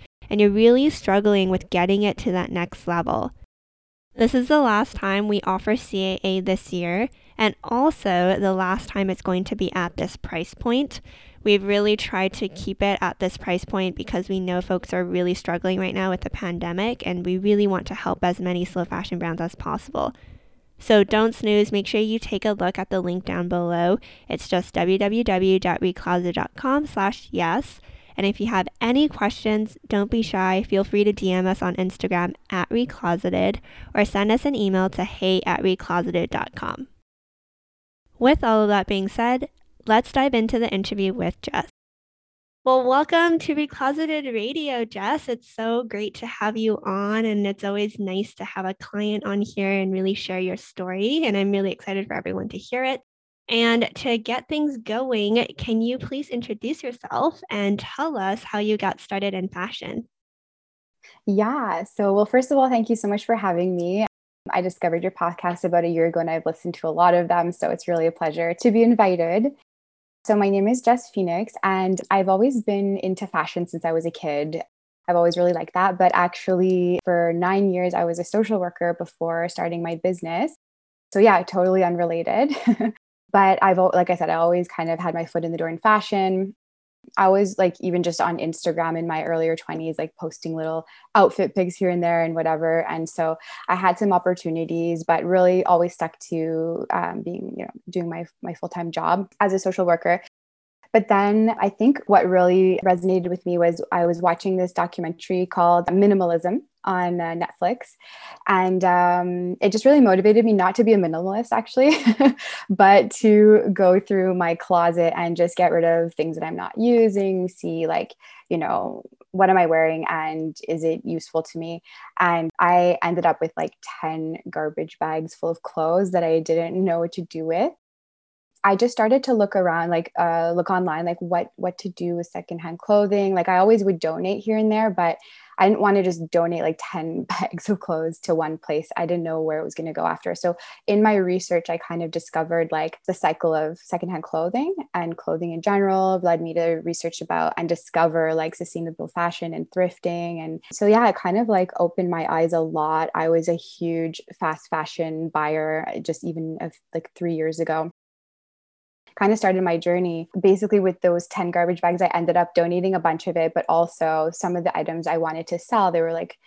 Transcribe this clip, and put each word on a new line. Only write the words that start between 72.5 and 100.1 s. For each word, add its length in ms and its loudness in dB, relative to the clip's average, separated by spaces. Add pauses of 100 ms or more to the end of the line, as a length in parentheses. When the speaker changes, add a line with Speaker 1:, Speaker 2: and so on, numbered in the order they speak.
Speaker 2:
been 360 -2
into 280 -4
fashion 400 -4
since 180 -10
I 60 0
was 160 -2
a 60 -4
kid. 500 -6 (460)
I've 80 2
always 200 4
really 160 2
liked 220 -6
that, 240 0
but 160 6
actually 920 2
for 300 2
nine 380 0
years, 200 0
I 120 0
was 160 -4
a 40 -4
social 360 0
worker 360 -2
before 520 -4
starting 340 -6
my 140 -4
business. 580 -4 (580)
So 60 0
yeah, 240 8
totally 400 2
unrelated. 720 0 (100)
<laughs> 280 0 (400)
But 280 6
I've 160 4
al-, 160 4
like 160 2
I 60 2
said, 120 -2
I 60 0
always 340 2
kind 220 -6
of 80 -2
had 160 -4
my 100 -4
foot 180 -4
in 100 -4
the 40 -6
door 140 -4
in 80 -10
fashion. 760 2 (600)
I 140 4
was, 260 2
like, 240 0
even 220 0
just 180 -2
on 160 0
Instagram 640 -4
in 80 -4
my 180 -4
earlier 320 -2
twenties, 400 -8
like, 240 -8
posting 340 -8
little 300 -6 (300)
outfit 400 4
pics 220 0
here 120 0
and 140 0
there 200 2
and 120 -2
whatever. 520 0
And 220 -6
so 300 -4 (320)
I 40 4
had 240 2
some 140 2
opportunities, 920 -2
but 220 0
really 400 4
always 300 2
stuck 240 -8 (100)
to, 640 -4
um, 300 -4
being, 340 -10
you 80 -10
know, 60 -14 (180)
doing 220 -4
my, 160 -10 (160)
my 100 -8
full-time 380 -8
job 500 -2
as 140 2
a 40 0
social 280 0
worker. 360 2 (720)